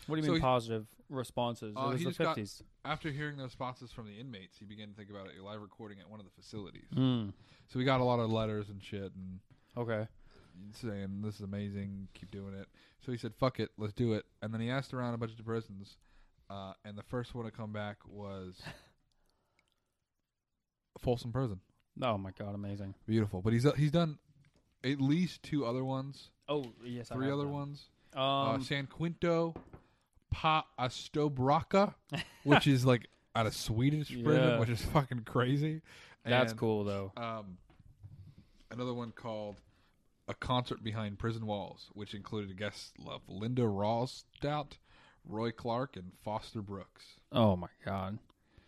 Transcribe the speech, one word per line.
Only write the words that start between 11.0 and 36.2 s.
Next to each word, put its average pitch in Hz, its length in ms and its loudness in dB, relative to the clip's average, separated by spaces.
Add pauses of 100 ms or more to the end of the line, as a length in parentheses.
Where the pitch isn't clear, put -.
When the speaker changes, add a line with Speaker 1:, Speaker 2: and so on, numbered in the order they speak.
Speaker 2:
"This 104 140 -4
is - 40 -14
amazing, 98 720 -6
keep 95 180 -16
doing 98 220 -10
it." 98 160 -12 (320)
So - 120 -8
he 117 40 -2
said, 113 200 -8
"Fuck 131 220 2
it, - 200 -2
let's 104 160 -4
do 120 180 2
it." 107 140 0 (160)
And 107 100 -6
then 113 80 -4
he 113 80 -2
asked 135 240 -2
around 123 220 -2
a - 20 -4
bunch 117 220 -4
of 113 80 -16
prisons, 110 500 -6 (540)
uh, 98 240 -10 (100)
and 104 140 -12
the 101 40 -12
first 123 320 -8
one 117 120 -6
to 110 40 -8
come 107 220 -10
back 104 340 -6
was 98 600 -10
Speaker 1:
<laughs> - 60 -10 (2250)
Speaker 2:
Folsom 120 340 0
Prison. 113 280 -2 (420)
Speaker 1:
Oh 113 160 2
my 95 140 -6
God, 101 220 -8
amazing. 101 400 -6 (120)
Speaker 2:
Beautiful. 107 360 2
But 110 100 4
he's, 117 140 6
uh, 143 60 6
he's 147 200 2
done 165 260 2 (680)
at 139 160 2
least 160 420 2
two 143 220 -2
other 127 200 0
ones. 135 460 -6 (180)
Speaker 1:
Oh, 139 240 -2 (120)
yes, 120 260 -8
I 123 40 -6
Speaker 2:
Three 131 120 0
Speaker 1:
have 139 80 2
Speaker 2:
other 143 100 0
Speaker 1:
them. 143 80 -2
Speaker 2:
ones. 143 340 -6 (280)
Speaker 1:
Um, 135 80 0
Speaker 2:
Uh, 135 380 4
San 139 260 -2
Quinto, 165 680 0 (760)
Pa 156 340 4 (140)
Astobraka, 147 1160 4 (160)
Speaker 1:
<laughs> - 340 -8
Speaker 2:
which 151 220 8
is, 131 200 8
like, 123 200 8 (280)
at 113 120 4
a 104 60 2
Swedish 139 560 2
prison, 127 400 6
Speaker 1:
Yeah. 120 100 6
Speaker 2:
which 113 120 4
is 113 160 0
fucking 131 380 2
crazy. 143 580 2 (420)